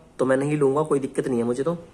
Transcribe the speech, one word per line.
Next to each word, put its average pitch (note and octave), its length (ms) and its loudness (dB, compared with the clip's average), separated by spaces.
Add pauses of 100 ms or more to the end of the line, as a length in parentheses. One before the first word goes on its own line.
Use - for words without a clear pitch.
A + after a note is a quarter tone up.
(200)
तो B2+ 60 2
मैं C3 120 4
नहीं D3 200 0
लूंगा, C#3+ 260 2
कोई C#3+ 160 0
दिक्कत C3+ 280 -4
नहीं B2 120 0
है A#2 60 0
मुझे B2 180 -2
तो। E3+ 140 -2 (160)